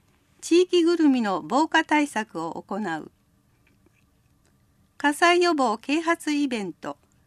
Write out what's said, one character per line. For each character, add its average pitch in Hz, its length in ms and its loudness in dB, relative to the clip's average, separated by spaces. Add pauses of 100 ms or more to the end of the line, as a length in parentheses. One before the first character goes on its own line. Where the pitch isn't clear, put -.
(420)
地 339 200 4
域 359 220 2
ぐ 339 120 2
る 311 140 4
み 254 140 2
の 190 180 -2
防 254 260 0
火 320 160 2
対 302 220 0
策 214 340 -8
を 165 140 -8
行 175 220 -12
う。 175 360 -8 (1900)
火 294 160 0
災 349 280 4
予 349 120 2
防 247 240 0
啓 294 240 -4
発 330 300 -2
イ 285 160 -2
ベ 233 160 -4
ン 175 100 -8
ト、 - 240 -12 (300)